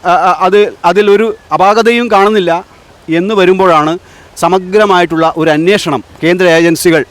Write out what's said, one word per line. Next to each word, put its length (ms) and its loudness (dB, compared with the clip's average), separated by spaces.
ആ, 80 0
ആ, 20 2
അത്, 280 0
അതിലൊരു 420 2
അപാകതയും 600 0
കാണുന്നില്ല 500 0
എന്ന് 220 -2
വരുമ്പോഴാണ് 580 2
സമഗ്രമായിട്ടുള്ള 960 0
ഒരു 140 0
അന്വേഷണം 540 -2
കേന്ദ്ര 240 0
ഏജൻസികൾ 640 2